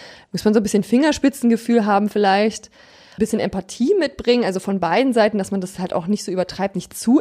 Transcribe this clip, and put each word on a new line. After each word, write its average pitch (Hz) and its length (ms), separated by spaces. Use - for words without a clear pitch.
Muss - 140
man 214 80
so 214 60
ein 208 40
bisschen 196 200
Fingerspitzengefühl 233 1000
haben 202 240
vielleicht, 208 580
ein - 520
bisschen 214 200
Empathie 233 580
mitbringen, 247 460
also 190 160
von 196 200
beiden 185 320
Seiten, 214 280
dass 190 120
man 196 100
das 180 180
halt 185 140
auch 165 120
nicht 202 180
so - 80
übertreibt, 185 440
nicht - 200
zu 254 260